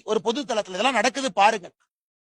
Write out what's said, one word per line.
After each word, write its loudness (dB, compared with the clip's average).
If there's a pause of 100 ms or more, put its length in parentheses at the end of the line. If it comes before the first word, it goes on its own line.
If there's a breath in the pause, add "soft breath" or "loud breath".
ஒரு -2
பொது -4
தளத்துல -4
இதெல்லாம் 2
நடக்குது -2
பாருங்க. 2 (640)